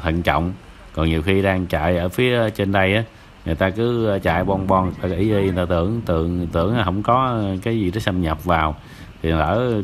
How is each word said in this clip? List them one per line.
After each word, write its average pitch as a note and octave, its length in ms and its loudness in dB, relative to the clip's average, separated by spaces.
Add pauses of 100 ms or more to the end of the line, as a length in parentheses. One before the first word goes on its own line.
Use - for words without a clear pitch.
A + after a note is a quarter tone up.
thận E2 180 0
trọng. E2 320 0 (420)
Còn D#2+ 120 0
nhiều D#2+ 140 0
khi F#2+ 200 2
đang F#2 240 2
chạy E2+ 320 0
ở E2+ 120 -2
phía A#2+ 400 0
trên G2+ 220 -2
đây G2 240 4
á, A2+ 80 0 (420)
người E2+ 100 -2
ta F#2+ 140 2
cứ A2 540 0
chạy F2 200 2
bon F#2+ 240 0
bon, F#2+ 160 4
người F2+ 280 -4
ta E2 60 -4
nghĩ G2 100 0
gì, G#2 140 2
người F#2+ 140 2
ta F2+ 100 0
tưởng, F#2 400 0
tưởng, F2 460 0
tưởng F2 260 0
là A2+ 60 0
không F#2 200 -2
có A#2+ 380 0 (220)
cái A#2 160 -2
gì F#2 120 0
đó G2+ 80 -4
xâm F#2+ 220 0
nhập D#2+ 220 -2
vào, D#2+ 320 2 (460)
thì D#2+ 100 0
lỡ G#2 520 2